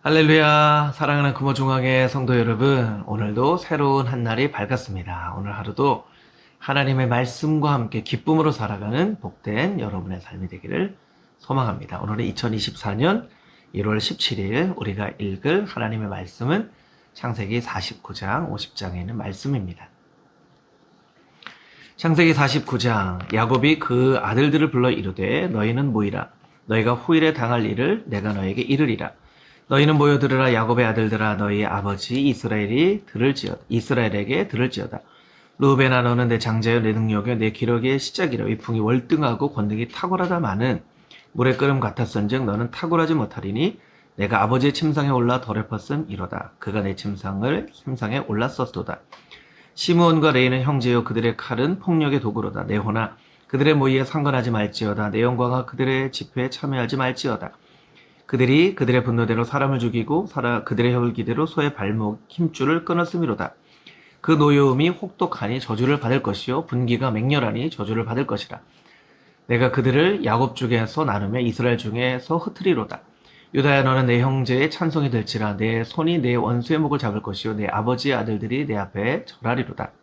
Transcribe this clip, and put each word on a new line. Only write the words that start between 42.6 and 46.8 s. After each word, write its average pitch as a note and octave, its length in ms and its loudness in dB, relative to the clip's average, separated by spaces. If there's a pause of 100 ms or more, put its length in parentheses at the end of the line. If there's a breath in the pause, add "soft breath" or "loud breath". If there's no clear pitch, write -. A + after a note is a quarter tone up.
탁월하지 E3 440 0
못하리니 A#2+ 640 -2 (380 loud breath)
내가 G2+ 280 2
아버지의 B2+ 300 2
침상에 D3 360 0
올라 B2 320 2
더럽혔음 A2 680 -4
이로다. - 520 -8
그가 G#2 220 -2